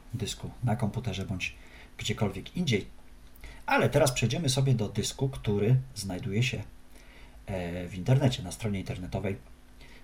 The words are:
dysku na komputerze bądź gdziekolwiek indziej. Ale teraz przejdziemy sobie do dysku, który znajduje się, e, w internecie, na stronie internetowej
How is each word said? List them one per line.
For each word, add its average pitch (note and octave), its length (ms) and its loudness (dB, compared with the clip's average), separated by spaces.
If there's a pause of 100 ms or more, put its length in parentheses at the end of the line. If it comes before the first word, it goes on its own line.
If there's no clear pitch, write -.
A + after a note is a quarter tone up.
(140)
dysku - 380 -4 (120)
na A#2+ 120 4
komputerze G2 500 -2
bądź F#2 300 -4 (420)
gdziekolwiek - 600 -2
indziej. B2+ 300 2 (760)
Ale - 240 4
teraz C#3+ 220 6
przejdziemy C3+ 380 2
sobie C3+ 240 4
do G#2 160 2
dysku, - 400 0
który G#2 480 4 (180)
znajduje F#2+ 480 0
się, G2+ 200 -2 (840)
e, F2+ 420 -4
w F2+ 80 -10
internecie, B2+ 480 4
na F2 80 -6
stronie G2+ 280 -2
internetowej F#2 580 -4 (680)